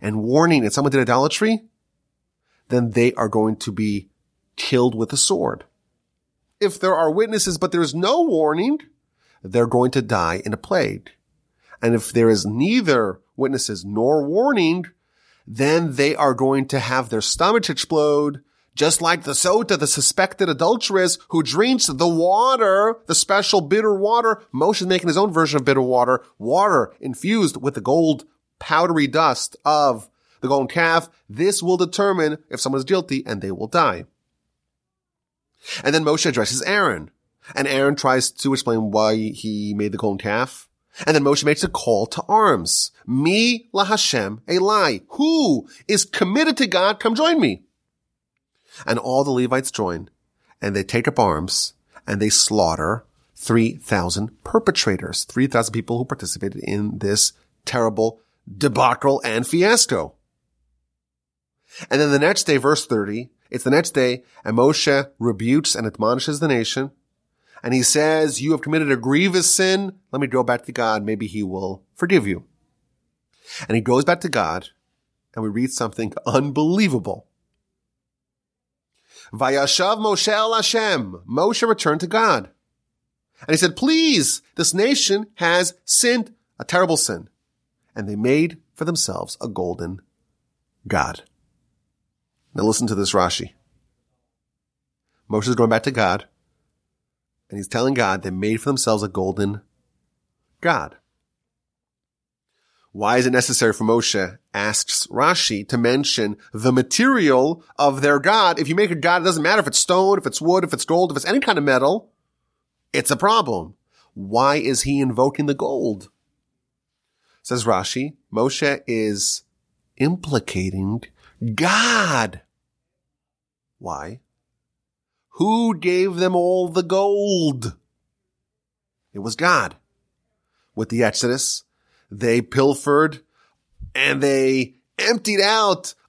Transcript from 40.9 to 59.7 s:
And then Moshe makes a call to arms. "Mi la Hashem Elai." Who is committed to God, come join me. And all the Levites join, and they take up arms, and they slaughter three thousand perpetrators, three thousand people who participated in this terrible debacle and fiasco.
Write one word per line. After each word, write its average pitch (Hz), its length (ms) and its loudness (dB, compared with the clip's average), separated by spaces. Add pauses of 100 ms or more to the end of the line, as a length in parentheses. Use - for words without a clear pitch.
And 156 120 4
then 143 80 2
Moshe 143 200 2
makes 147 200 0
a 175 40 -2
call 110 380 0
to - 220 -8
arms. 180 640 2 (140)
"Mi 208 640 2
la 196 120 0
Hashem 117 640 -2
Elai." 180 640 0
Who 285 580 0 (200)
is 208 160 0
committed 247 540 0
to 254 100 0
God, 190 320 0
come 240 160 -2
join 320 240 2
me. 117 240 -2 (1200)
And 117 120 0
all 131 260 0
the 139 80 -2
Levites 127 400 0
join, 87 360 -6 (540)
and 101 120 -2
they 98 100 -2
take 120 240 -2
up 135 100 -2
arms, 90 540 0 (340)
and 104 140 -4
they 107 80 0
slaughter 92 760 0 (300)
three 113 400 0
thousand 98 680 -4
perpetrators, - 800 -2
three 131 240 0
thousand 113 240 0
people 113 260 -4
who 127 60 -4
participated 98 580 -8
in 104 360 -4
this 101 340 0 (320)
terrible 113 560 0 (360)
debacle 127 680 2
and 117 220 -2
fiasco. 170 680 0 (1800)